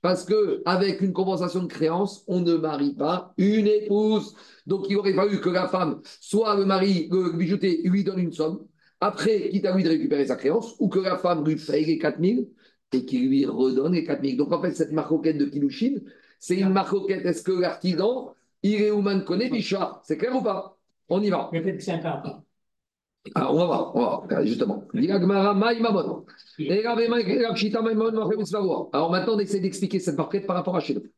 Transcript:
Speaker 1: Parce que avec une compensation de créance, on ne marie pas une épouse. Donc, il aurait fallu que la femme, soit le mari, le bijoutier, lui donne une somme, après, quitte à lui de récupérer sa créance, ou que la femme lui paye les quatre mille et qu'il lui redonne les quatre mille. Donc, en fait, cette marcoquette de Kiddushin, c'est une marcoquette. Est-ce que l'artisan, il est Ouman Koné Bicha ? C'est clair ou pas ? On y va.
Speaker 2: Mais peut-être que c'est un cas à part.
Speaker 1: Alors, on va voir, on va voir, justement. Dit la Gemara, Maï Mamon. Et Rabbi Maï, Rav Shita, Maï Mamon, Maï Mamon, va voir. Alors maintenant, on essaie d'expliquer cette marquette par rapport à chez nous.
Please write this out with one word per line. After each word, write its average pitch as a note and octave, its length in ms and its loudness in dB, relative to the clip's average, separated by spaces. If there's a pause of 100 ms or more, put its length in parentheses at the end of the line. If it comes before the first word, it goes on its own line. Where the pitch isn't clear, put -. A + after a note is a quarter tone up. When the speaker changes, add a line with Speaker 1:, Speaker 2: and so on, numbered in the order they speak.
Speaker 1:
Parce F3 220 0
que G3 400 2
avec F#3 380 2
une F#3+ 100 0
compensation F#3 500 -2
de F3 60 -4
créance, F3 580 -2
on F3+ 140 0
ne E3+ 140 2
marie D3 400 0
pas E3+ 420 -2
une G#3 300 4
épouse. G#3 680 2 (320)
Donc, F#3+ 220 -2
il G3 80 0
aurait F#3+ 160 2
fallu G3 300 2
que F#3 80 0
la F3+ 180 0
femme, F3 320 -2 (200)
soit G#3 360 0
le G3 80 2
mari, F#3+ 480 2
le F3 240 0
bijoutier, F3 480 0
lui F#3+ 180 2
donne F#3 160 -2
une F3 140 -2
somme, E3 320 -4 (380)
après, G3+ 480 0
quitte G3 160 0
à F#3 100 2
lui F#3+ 60 4
de D#3+ 80 2
récupérer D3 360 2
sa B2+ 100 0
créance, F#3+ 420 -2
ou G#3 100 2
que F#3+ 120 2
la F3+ 180 -2
femme E3+ 280 0
lui D#3 100 2
paye D3+ 280 -2
les D#3 140 0
quatre - 200 -2
mille G#3+ 300 2 (460)
et B2+ 100 0
qu'il B2+ 240 0
lui C#3 160 4
redonne C3 480 2
les E3 120 2
quatre C#3+ 180 -2
mille. B2+ 160 -2
Donc, D3 140 0
en D#3+ 100 0
fait, E3 100 0
cette D#3 180 -2
marcoquette D3+ 460 0
de C#3+ 80 2
Kiddushin, D3+ 520 -2 (420)
c'est - 180 -2
une F#3+ 140 2
marcoquette. F#3+ 560 0
Est-ce E3+ 160 0
que F#3+ 100 -2
l'artisan, F3+ 800 0 (300)
il G#3 200 2
est G#3 80 2
Ouman G3+ 320 0
Koné G#3 280 -2
Bicha ? G3 520 -4
C'est D#3 140 -4
clair A#3+ 180 -2
ou C4 80 0
pas ? F#3+ 360 -4 (320)
On F#3+ 120 0
y G#3 60 2
va. D3+ 240 -2
Speaker 2:
Mais E3 80 -2
peut-être F3+ 160 -2
que - 80 -12
c'est F3+ 80 -4
un E3 60 -2
cas D#3+ 140 -6
à - 40 -6
part. - 260 -12 (920)
Speaker 1:
Alors, C3+ 200 0
on D#3 40 4
va F3 80 4
voir, B2+ 280 -2
on A#2+ 60 2
va - 280 -2
voir, - 180 2
justement. A2+ 380 -2 (100)
Dit B2 120 2
la F#3+ 140 2
Gemara, G3 320 4
Maï A3+ 280 2
Mamon. F#3+ 440 0 (340)
Et D#3+ 280 0
Rabbi A#3 200 0
Maï, A#3 380 2
Rav A3+ 100 -2
Shita, G#3+ 280 0
Maï A3+ 120 0
Mamon, A3 180 2
Maï G#3+ 180 0
Mamon, G#3+ 200 0
va G#3 100 -2
voir. F3+ 340 -2
Alors D#3+ 160 2
maintenant, F#3 240 2
on G#3 40 2
essaie G3 220 0
d'expliquer F#3+ 380 -2
cette D#3 180 -2
marquette F#3 300 -2
par F3+ 100 -2
rapport F3+ 180 -2
à E3+ 60 0
chez C3+ 140 -4
nous. - 80 -4 (160)